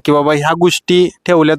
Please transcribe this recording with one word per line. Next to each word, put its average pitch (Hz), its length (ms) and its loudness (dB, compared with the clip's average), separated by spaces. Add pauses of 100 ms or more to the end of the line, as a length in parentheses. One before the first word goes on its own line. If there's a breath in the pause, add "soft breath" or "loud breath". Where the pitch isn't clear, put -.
की 147 80 0
बाबा 147 220 0
ह्या 147 260 -2
गोष्टी 180 500 0 (160)
ठेवल्या 156 320 2